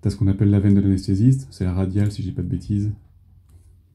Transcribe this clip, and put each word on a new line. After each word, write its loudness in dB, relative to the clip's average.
t'as 0
ce -8
qu'on 0
appelle 2
la 4
veine 4
de 4
l'anesthésiste, 0
c'est -6
la -2
radiale, -2
si -10
je -6
dis -8
pas -6
de -6
bêtises. -4